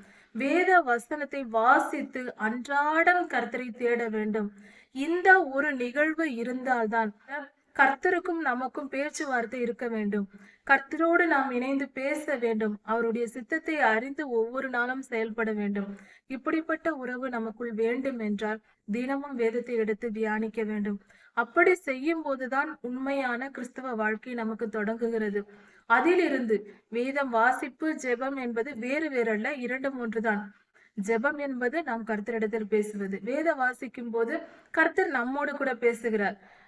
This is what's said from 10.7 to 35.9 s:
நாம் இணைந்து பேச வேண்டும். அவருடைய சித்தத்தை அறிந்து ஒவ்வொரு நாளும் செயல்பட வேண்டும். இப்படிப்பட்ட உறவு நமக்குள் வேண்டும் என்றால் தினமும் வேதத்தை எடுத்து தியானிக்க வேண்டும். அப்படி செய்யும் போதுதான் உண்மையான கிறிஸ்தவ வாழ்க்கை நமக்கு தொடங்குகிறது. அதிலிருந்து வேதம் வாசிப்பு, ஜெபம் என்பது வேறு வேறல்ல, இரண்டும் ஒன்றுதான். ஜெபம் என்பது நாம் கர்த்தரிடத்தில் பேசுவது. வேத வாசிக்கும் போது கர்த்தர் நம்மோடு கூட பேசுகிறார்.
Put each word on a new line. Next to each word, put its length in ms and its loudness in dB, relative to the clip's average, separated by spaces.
நாம் 260 2
இணைந்து 400 0
பேச 460 -4
வேண்டும். 360 0
அவருடைய 440 0
சித்தத்தை 480 -4
அறிந்து 440 0
ஒவ்வொரு 400 -2
நாளும் 340 -2
செயல்பட 500 -2
வேண்டும். 340 -2
இப்படிப்பட்ட 640 -2
உறவு 340 -6
நமக்குள் 460 -6
வேண்டும் 440 -2
என்றால் 400 -2
தினமும் 480 -2
வேதத்தை 400 0
எடுத்து 360 0
தியானிக்க 520 -2
வேண்டும். 360 -2
அப்படி 420 6
செய்யும் 440 -2
போதுதான் 480 -2
உண்மையான 680 -4
கிறிஸ்தவ 460 -8
வாழ்க்கை 400 -2
நமக்கு 340 -4
தொடங்குகிறது. 760 -2
அதிலிருந்து 680 4
வேதம் 400 -2
வாசிப்பு, 640 2
ஜெபம் 460 -2
என்பது 360 -4
வேறு 320 -2
வேறல்ல, 480 0
இரண்டும் 420 -4
ஒன்றுதான். 440 -2
ஜெபம் 300 2
என்பது 460 -2
நாம் 220 -6
கர்த்தரிடத்தில் 680 -2
பேசுவது. 500 0
வேத 300 0
வாசிக்கும் 560 -4
போது 320 -2
கர்த்தர் 380 4
நம்மோடு 440 -2
கூட 220 0
பேசுகிறார். 640 0